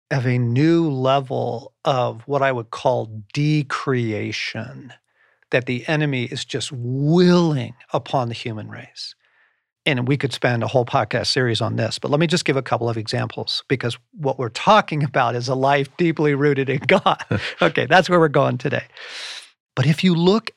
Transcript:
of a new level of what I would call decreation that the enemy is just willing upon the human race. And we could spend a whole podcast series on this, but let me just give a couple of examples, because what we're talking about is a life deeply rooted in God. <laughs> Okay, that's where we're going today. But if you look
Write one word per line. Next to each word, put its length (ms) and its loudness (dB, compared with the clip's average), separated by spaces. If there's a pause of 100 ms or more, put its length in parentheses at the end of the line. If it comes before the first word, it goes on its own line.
(120)
of 160 -2
a 100 2
new 520 2
level 840 -2 (120)
of 420 0
what 140 0
I 100 2
would 180 -6
call 540 -2 (100)
decreation 1600 -2 (560)
that 160 0
the 220 -6
enemy 380 0
is 200 -8
just 260 -8
willing 1000 2 (200)
upon 340 -2
the 80 -6
human 340 -8
race. 460 -16 (720)
And 220 0
we 100 2
could 140 -4
spend 320 0
a 40 -2
whole 180 2
podcast 420 -2
series 340 0
on 160 -4
this, 220 -4
but 120 -4
let 80 2
me 80 2
just 180 -2
give 120 0
a 40 -2
couple 280 -2
of 80 -4
examples, 720 -6
because 300 -4 (140)
what 260 -4
we're 120 -6
talking 540 2
about 320 0
is 120 -4
a 80 0
life 420 2
deeply 380 2
rooted 340 0
in 100 -2
God. 500 2
<laughs> 320 -4
Okay, 240 2
that's 240 4
where 100 4
we're 80 6
going 300 2
today. 280 -4 (880)
But 120 2
if 160 2
you 120 4
look 420 2